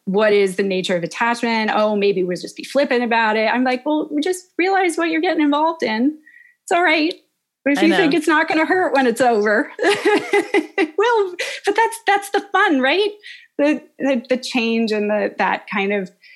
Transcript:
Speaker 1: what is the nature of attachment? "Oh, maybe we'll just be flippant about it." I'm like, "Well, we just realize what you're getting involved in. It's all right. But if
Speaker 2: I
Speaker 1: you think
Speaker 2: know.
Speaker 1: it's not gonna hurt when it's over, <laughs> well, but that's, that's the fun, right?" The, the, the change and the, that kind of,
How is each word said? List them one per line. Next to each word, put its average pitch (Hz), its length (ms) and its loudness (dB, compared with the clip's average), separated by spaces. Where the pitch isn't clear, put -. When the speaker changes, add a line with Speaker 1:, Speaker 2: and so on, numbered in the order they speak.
Speaker 1:
what 208 280 2
is 196 240 2
the 202 60 -2
nature 185 340 -2
of 165 60 -6
attachment? 226 680 -2
"Oh, 214 220 0
maybe 196 280 0
we'll 180 120 -4
just - 220 -12
be - 60 -12
flippant 262 400 0
about 226 340 0
it." 220 80 0
I'm 240 180 0
like, 254 220 -2
"Well, 302 260 -2
we 294 100 -2
just 370 260 -4
realize 370 400 0
what 339 120 -2
you're 320 120 -2
getting 320 220 0
involved 302 400 0
in. 247 340 0
It's - 80 -10
all 349 120 2
right. 320 300 2
But 285 100 2
if 277 60 2
Speaker 2:
I - 40 4
Speaker 1:
you 330 120 4
think 359 180 2
Speaker 2:
know. 359 40 2
Speaker 1:
it's 302 100 -2
not 320 220 2
gonna 320 160 0
hurt 359 300 0
when 269 120 2
it's 226 140 0
over, 220 560 2
<laughs> 427 60 -4
well, 403 380 0
but 403 100 0
that's, 440 320 0
that's 403 240 0
the 392 100 0
fun, 302 300 2
right?" 339 300 0
The, 294 240 2
the, 262 300 -2
the 254 80 0
change 226 540 -2
and 208 180 -2
the, 208 280 -2
that 196 320 -2
kind 196 240 -2
of, 196 180 -4